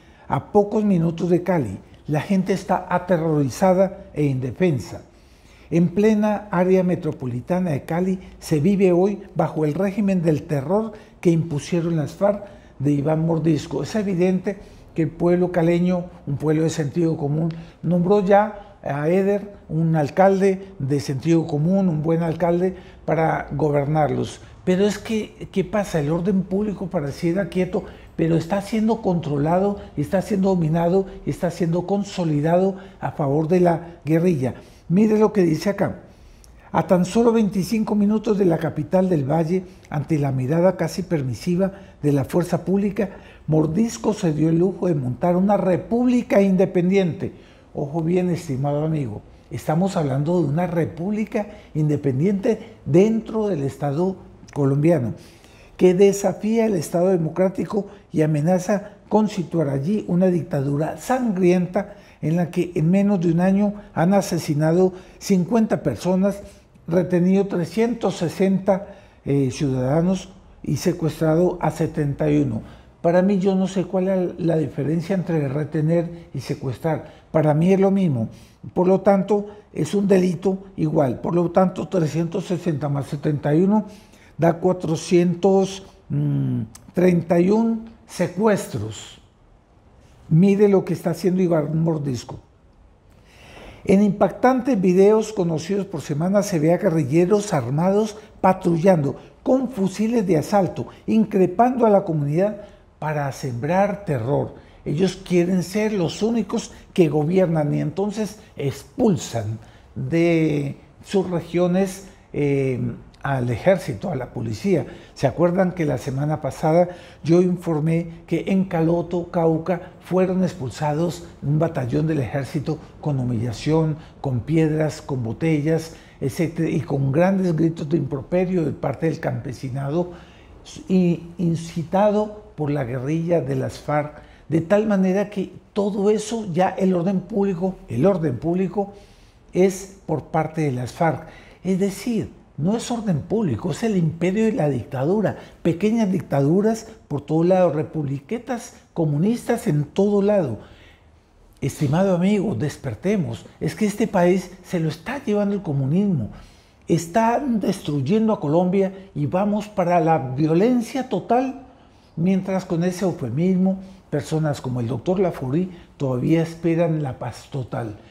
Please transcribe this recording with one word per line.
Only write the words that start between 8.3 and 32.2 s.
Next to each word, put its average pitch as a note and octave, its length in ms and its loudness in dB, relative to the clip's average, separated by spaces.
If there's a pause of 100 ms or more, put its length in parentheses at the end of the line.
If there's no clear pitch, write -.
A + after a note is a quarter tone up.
se D#3 220 0
vive F#3 320 4
hoy F#3 280 2 (140)
bajo D#3 320 -2
el C#3+ 80 -2
régimen G3 480 0
del D#3 220 0
terror E3+ 480 -2 (280)
que F3 100 2
impusieron E3 680 -2
las D3 160 -4
farc G3+ 340 0 (320)
de C#3+ 140 2
Iván D#3 340 0
Mordisco. D#3 560 0
Es D3 120 -8
evidente F#3+ 600 0 (380)
que E3 80 0
el D#3 80 0
pueblo F3 420 2
caleño, F3 540 2 (200)
un C#3+ 120 -4
pueblo D#3 240 0
de E3 80 2
sentido D#3+ 480 -2
común, D#3 340 -2 (300)
nombró F3+ 420 2
ya G#3 580 2
a D3 280 -2
Eder G3 420 0 (160)
un D#3+ 280 0
alcalde F#3+ 720 2 (100)
de C3+ 220 -2
sentido D#3 460 0
común, F3 440 2
un D3+ 120 -2
buen E3 200 0
alcalde F3 540 0 (280)
para D#3 480 0
gobernarlos. C#3+ 880 0 (240)
Pero F#3 220 2
es G#3 120 -2
que, G#3+ 540 -6
¿qué F#3+ 120 0
pasa? G3 360 -2
El C#3+ 100 -2
orden F3+ 320 0
público G3 440 -4
pareciera E3 600 -2
quieto, F3+ 360 -2 (320)
pero E3 200 2
está G3+ 260 -2
siendo A3 400 0
controlado, F3 760 0 (180)
está F3+ 260 -2
siendo F#3+ 280 0
dominado, E3+ 560 2 (200)
está E3 240 -2
siendo E3+ 360 -2
consolidado F3+ 880 0 (240)